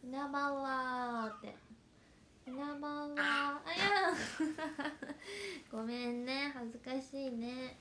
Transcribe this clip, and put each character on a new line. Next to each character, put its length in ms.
「稲 260
葉 240
は」 720
っ 40
て。 140
「稲 180
葉 440
は」。 80
あ、 560
い 40
や。 360
<laughs> 0
ご 140
め 280
ん 140
ね。 280
恥 180
ず 80
か 220
し 260
い 40
ね。 500